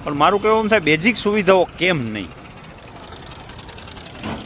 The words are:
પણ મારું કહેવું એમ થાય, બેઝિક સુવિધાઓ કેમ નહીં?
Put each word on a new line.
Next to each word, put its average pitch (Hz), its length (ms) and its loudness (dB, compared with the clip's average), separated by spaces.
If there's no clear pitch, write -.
પણ 147 100 -4
મારું 175 280 4
કહેવું 220 180 4
એમ 220 80 0
થાય, 214 120 4
બેઝિક 160 380 2
સુવિધાઓ 190 500 4
કેમ 156 320 0
નહીં? 101 160 -8